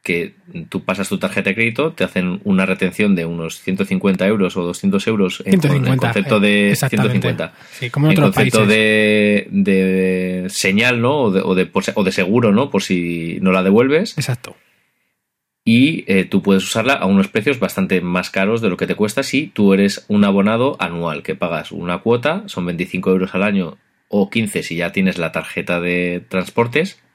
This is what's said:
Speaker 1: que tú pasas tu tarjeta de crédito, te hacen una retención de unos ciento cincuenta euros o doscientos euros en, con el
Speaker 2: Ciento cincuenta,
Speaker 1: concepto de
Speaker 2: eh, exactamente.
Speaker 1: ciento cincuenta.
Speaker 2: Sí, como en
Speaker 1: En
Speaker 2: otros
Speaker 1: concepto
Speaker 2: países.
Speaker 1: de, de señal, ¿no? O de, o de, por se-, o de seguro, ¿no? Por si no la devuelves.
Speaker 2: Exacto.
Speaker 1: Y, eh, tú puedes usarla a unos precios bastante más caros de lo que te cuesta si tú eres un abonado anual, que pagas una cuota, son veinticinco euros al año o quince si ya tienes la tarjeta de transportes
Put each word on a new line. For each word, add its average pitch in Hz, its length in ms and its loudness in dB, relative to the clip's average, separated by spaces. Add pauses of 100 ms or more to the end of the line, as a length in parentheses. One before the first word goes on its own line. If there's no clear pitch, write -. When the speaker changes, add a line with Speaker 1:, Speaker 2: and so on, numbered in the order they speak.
Speaker 1:
que 85 340 -4 (340)
tú - 160 -6
pasas 98 240 -4
tu 98 80 -2
tarjeta 98 320 -2
de 95 60 -2
crédito, 117 360 -2
te 95 140 -2
hacen 90 400 -4
una 95 200 2
retención 95 500 0
de 82 100 -2
unos 82 340 -8
ciento 95 240 -4
cincuenta 95 420 0
euros 101 300 0
o 90 80 -2
doscientos 95 440 -2
euros 101 340 0
en, - 20 -14
con 95 120 2
el 90 60 4
Speaker 2:
Ciento 147 180 2
cincuenta, 123 340 0
Speaker 1:
concepto 104 260 2
de 101 300 4
Speaker 2:
eh, - 20 4
exactamente. 110 400 0
Speaker 1:
ciento 101 160 0
cincuenta. 82 260 -4 (200)
Speaker 2:
Sí, 123 160 -10
como 143 180 2
en 160 60 4
Speaker 1:
En 190 60 4
Speaker 2:
otros 101 160 4
Speaker 1:
concepto 123 240 2
Speaker 2:
países. 107 180 4
Speaker 1:
de, 107 760 4
de 92 1000 0
señal, 113 520 0
¿no? 135 220 2
O 104 80 2
de, 92 100 2
o 92 140 0
de, 92 100 2
por - 180 -4
se-, - 120 -4
o 107 100 0
de 98 80 0
seguro, 101 400 2
¿no? 135 160 2
Por 98 120 0
si 85 600 -4
no 92 100 2
la 95 120 2
devuelves. 135 540 2
Speaker 2:
Exacto. - 380 -6 (1080)
Speaker 1:
Y, 131 420 2
eh, 95 160 2
tú 98 180 0
puedes 98 220 2
usarla 117 300 0
a 117 120 -2
unos 98 220 2
precios 120 320 -2
bastante 92 400 -2
más 90 300 -2
caros 107 320 0
de 107 80 0
lo 90 80 -2
que - 100 -4
te 87 80 -4
cuesta 107 280 -2
si - 240 -2
tú 101 260 2
eres 98 340 2
un 104 160 2
abonado 107 560 2
anual, 85 440 -4
que 80 120 -6
pagas 82 380 -6
una 87 240 -6
cuota, 120 480 -2
son 95 200 -8
veinticinco 92 460 -4
euros 92 240 0
al 95 80 0
año 98 340 -2 (300)
o 101 220 0
quince 104 340 -2
si 82 140 -6
ya 85 160 -4
tienes 92 240 0
la 82 160 -4
tarjeta 87 480 -4
de 87 480 -2
transportes 117 720 -2 (120)